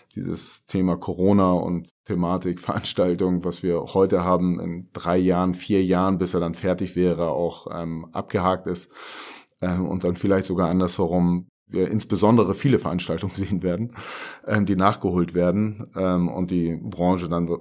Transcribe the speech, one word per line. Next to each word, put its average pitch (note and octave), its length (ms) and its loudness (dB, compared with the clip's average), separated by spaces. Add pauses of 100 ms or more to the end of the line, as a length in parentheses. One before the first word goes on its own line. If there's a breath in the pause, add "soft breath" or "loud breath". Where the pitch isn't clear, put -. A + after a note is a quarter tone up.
(140 loud breath)
dieses - 520 -8
Thema F#2 300 2
Corona F#2 560 4
und F2 360 -2 (160)
Thematik F2+ 560 -2
Veranstaltung, F2+ 840 0
was F2 180 -6
wir E2+ 180 0 (140)
heute F#2+ 300 4
haben, F2+ 360 2
in F2 320 -8
drei F2 240 0
Jahren, F2+ 380 2
vier G2 300 0
Jahren, F#2 340 2
bis F2+ 160 -2
er F2 60 0
dann E2+ 140 -2
fertig F#2 420 -2
wäre, E2+ 340 2
auch, E2 420 -4
ähm, E2 400 -8
abgehakt F#2 540 0
ist, F2+ 240 -6 (720 loud breath)
ähm, F2+ 260 0
und F2 180 -2
dann F2 120 0
vielleicht F#2+ 300 2
sogar F2 240 0
andersherum F2 800 2 (180)
wir F#2 240 -2
insbesondere G#2 640 4
viele B2+ 240 2
Veranstaltungen F2 560 -4
<laughs> - 20 -12
sehen F#2+ 260 -4
werden, F#2+ 300 -2 (540 loud breath)
ähm, G#2 180 2
die G2 120 2
nachgeholt F#2 580 2
werden, G2+ 600 0
ähm, F2+ 340 0
und F2+ 220 -4
die E2+ 320 0
Branche F2 460 0
dann E2+ 200 -2 (120)